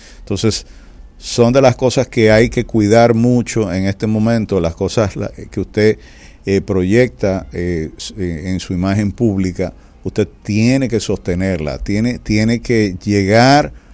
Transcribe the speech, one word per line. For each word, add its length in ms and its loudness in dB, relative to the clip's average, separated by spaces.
Entonces, 460 -2
son 340 0
de 100 4
las 120 6
cosas 320 0
que 240 2
hay 180 4
que 160 -4
cuidar 500 4
mucho 580 0
en 140 -2
este 200 -4
momento, 540 0
las 160 -4
cosas 400 -2
la, 160 -8
que 80 -10
usted, 400 0
eh, 140 0
proyecta, 920 -2
eh, 420 -4
s-, 220 -12
eh, 320 -6
en 100 -4
su 140 -8
imagen 380 -2
pública, 600 -2
usted 260 -2
tiene 460 0
que 120 -2
sostenerla, 800 -4
tiene, 400 -4
tiene 420 0
que 420 -2
llegar 680 4